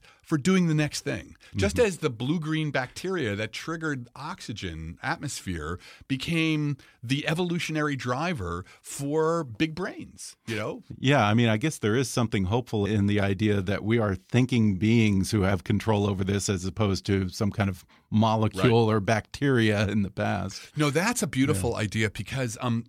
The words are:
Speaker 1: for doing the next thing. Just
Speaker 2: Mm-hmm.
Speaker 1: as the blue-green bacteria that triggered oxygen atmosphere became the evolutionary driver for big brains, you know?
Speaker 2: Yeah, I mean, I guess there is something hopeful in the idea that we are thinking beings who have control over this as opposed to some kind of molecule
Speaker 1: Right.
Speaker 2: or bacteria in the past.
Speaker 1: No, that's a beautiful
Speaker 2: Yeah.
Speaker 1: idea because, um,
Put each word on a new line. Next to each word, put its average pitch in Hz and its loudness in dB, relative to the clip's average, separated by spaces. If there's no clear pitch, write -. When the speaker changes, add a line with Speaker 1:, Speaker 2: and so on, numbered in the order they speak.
Speaker 1:
for 160 0
doing 180 4
the 156 2
next 151 0
thing. 82 -8
Just 196 2
Speaker 2:
Mm-hmm. 240 4
Speaker 1:
as 185 0
the 151 0
blue-green 151 -2
bacteria 135 -2
that - -4
triggered 156 -6
oxygen 95 -10
atmosphere 92 -6
became 151 -2
the 139 -4
evolutionary 156 -2
driver 123 -4
for 160 -2
big 147 -4
brains, - -12
you 113 -4
know? 135 -6
Speaker 2:
Yeah, 127 4
I 107 6
mean, 117 6
I 110 4
guess 147 -2
there 107 2
is 127 0
something 110 0
hopeful 107 0
in 101 2
the 101 4
idea 98 2
that 92 -2
we 113 2
are 104 0
thinking 120 2
beings 107 4
who 104 2
have 95 0
control 104 0
over 98 -2
this 98 -2
as 92 -2
opposed 98 0
to 95 0
some 101 -2
kind 98 0
of 90 -8
molecule 110 4
Speaker 1:
Right. 107 2
Speaker 2:
or 110 2
bacteria 110 2
in 101 0
the 95 -2
past. 101 -4
Speaker 1:
No, 147 0
that's 185 0
a - 0
beautiful 120 0
Speaker 2:
Yeah. 98 -4
Speaker 1:
idea 107 -2
because, 120 -6
um, 117 -2